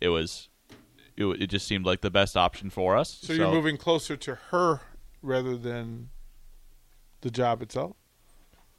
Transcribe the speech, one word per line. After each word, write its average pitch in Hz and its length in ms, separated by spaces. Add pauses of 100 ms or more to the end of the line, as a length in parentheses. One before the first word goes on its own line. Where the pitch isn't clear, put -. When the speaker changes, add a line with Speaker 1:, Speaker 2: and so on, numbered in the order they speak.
Speaker 1:
it 87 80
was, 85 400 (680)
it, - 40
w-, 98 200
it 98 60
just 98 220
seemed 95 180
like 92 140
the 101 100
best 98 260
option 90 340
for 92 260
us. 156 260
Speaker 2:
So 160 100
you're 165 140
Speaker 1:
So 160 60
Speaker 2:
moving 156 240
closer 160 400
to 131 180 (160)
her 175 300 (420)
rather 127 340
than 120 520 (1120)
the 127 100
job 120 320
itself? 143 320 (840)